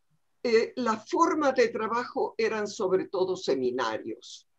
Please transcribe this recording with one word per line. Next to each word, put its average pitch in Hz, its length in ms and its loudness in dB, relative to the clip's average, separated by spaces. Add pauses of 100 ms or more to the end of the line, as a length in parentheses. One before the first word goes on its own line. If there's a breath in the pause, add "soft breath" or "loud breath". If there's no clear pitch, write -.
(420)
eh, 226 340 2
la 226 220 -2
forma 311 540 2
de 240 160 4
trabajo 220 680 -4
eran 214 300 0
sobre 185 400 0
todo 185 300 -2
seminarios. 123 1120 -4 (120)